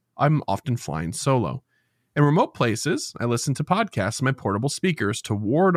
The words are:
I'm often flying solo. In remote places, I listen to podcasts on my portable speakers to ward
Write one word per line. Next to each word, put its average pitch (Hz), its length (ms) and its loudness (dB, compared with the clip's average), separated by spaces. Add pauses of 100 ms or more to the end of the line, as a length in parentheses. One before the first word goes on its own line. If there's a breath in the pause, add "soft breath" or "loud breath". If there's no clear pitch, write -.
(180)
I'm 147 300 2
often 113 300 -2
flying 78 340 -6
solo. 117 520 -2 (520)
In 147 80 4
remote 160 300 4
places, 127 680 -2
I - 60 -2
listen 120 300 0
to - 100 -4
podcasts 180 560 -2
on 131 40 0
my 135 60 4
portable 113 380 -2
speakers 117 540 -2
to - 120 -2
ward 147 420 2